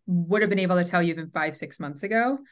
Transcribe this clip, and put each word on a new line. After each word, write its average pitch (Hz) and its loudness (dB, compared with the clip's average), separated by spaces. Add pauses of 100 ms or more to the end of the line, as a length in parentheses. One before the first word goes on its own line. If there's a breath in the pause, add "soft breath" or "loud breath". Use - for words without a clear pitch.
would 180 2
have 220 2
been 202 2
able 185 2
to 175 2
tell 175 2
you 170 2
even 165 -10
five, 156 -4
six - -12
months 143 -10
ago. 233 0 (120 soft breath)